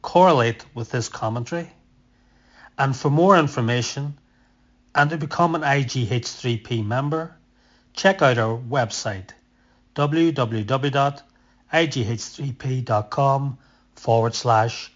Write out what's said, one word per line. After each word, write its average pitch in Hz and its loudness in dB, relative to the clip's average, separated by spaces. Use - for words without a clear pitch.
correlate 143 4
with 117 -10
this 120 -4
commentary, 120 -6
and 139 0
for 147 -2
more 180 6
information 139 -2
and 147 2
to 165 -4
become 165 0
an 156 -4
I 143 2
G 120 -4
H 120 -2
three 120 -4
P 110 -6
member, 147 -4
check 190 2
out 127 4
our 113 0
website, 117 -4
w 160 2
w 113 -2
w 135 -2
dot 143 -2
i 165 2
g 131 -4
h 110 -6
three 143 -10
p 131 -6
dot 107 -2
com 139 0
forward 113 0
slash 113 0